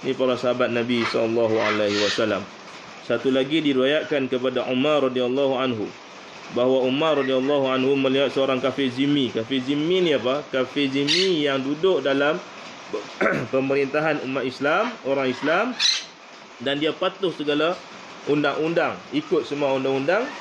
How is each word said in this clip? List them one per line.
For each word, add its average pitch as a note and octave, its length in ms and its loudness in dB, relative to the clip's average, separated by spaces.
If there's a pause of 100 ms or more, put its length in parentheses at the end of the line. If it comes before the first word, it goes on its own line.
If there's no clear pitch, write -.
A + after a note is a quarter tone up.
Ini C3 80 0
para B2+ 240 2
sahabat B2 320 0
Nabi A#2 400 2
sallallahu A2+ 480 2
alaihi G#2+ 480 2
wasallam. G2+ 400 0 (640)
Satu C3 240 2
lagi C#3 320 2
diriwayatkan C3+ 640 2
kepada B2+ 400 -2
Umar C3+ 400 2
radhiyallahu B2+ 480 0
anhu, A#2+ 320 -2 (640)
bahawa B2+ 320 4
Umar C#3+ 320 2
radhiyallahu C3+ 480 2
anhu C3 320 2
melihat C3+ 320 2
seorang C3+ 320 0
kafir C3 320 0
zimmi. C#3 400 2
Kafir A2+ 320 -2
zimmi D#3+ 400 2
ni D#3 80 2
apa? C3+ 400 0
Kafir C3+ 400 0
zimmi D3+ 480 0
yang C3+ 240 0
duduk D3+ 400 0
dalam C#3+ 320 2 (560)
<clears throat> - 600 -2
pemerintahan C#3 760 0
umat C3 160 -2
Islam, E3 480 0 (160)
orang C3+ 240 0
Islam, E3 320 0 (960)
dan C#3 160 -2
dia D3+ 160 0
patuh F#3 400 -2
segala D3+ 400 0 (560)
undang-undang, D3 640 2 (240)
ikut D3 320 0
semua C#3+ 320 0
undang-undang C#3+ 480 0 (120)